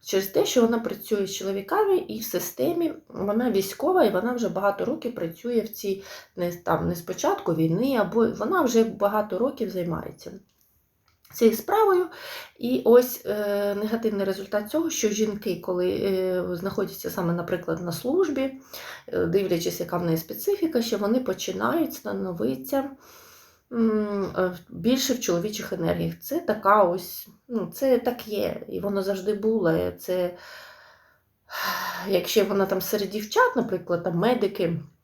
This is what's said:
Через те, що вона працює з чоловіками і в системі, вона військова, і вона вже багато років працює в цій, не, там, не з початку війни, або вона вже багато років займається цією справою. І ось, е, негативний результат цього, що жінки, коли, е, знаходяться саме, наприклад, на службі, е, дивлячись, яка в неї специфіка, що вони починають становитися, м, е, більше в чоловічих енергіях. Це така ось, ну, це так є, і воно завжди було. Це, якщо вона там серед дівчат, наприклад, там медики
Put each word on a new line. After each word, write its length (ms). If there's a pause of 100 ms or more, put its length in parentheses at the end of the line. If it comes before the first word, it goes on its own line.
Через 260
те, 180
що 160
вона 180
працює 480
з 80
чоловіками 600
і 220
в 40
системі, 680 (140)
вона 440
військова, 520
і 80
вона 220
вже 160
багато 360
років 300
працює 460
в 80
цій, 340 (320)
не, 160
там, 360
не 80
з 60
початку 540
війни, 420
або 300
вона 340
вже 220
багато 560
років 300
займається 640 (1040)
цією 220
справою. 500 (520)
І 260
ось, 400
е, 500
негативний 500
результат 460
цього, 180
що 200
жінки, 460
коли, 340
е, 540 (120)
знаходяться 540
саме, 240
наприклад, 480
на 100
службі, 640 (540)
е, 180
дивлячись, 540
яка 180
в 60
неї 140
специфіка, 640
що 160
вони 220
починають 720
становитися, 960 (840)
м, 520 (140)
е, 200 (120)
більше 440
в 60
чоловічих 540
енергіях. 460
Це 200
така 440
ось, 440 (200)
ну, 260
це 240
так 300
є, 420
і 100
воно 240
завжди 300
було. 680
Це, 360 (1700)
якщо 380
вона 200
там 160
серед 280
дівчат, 460
наприклад, 480
там 140
медики 600 (240)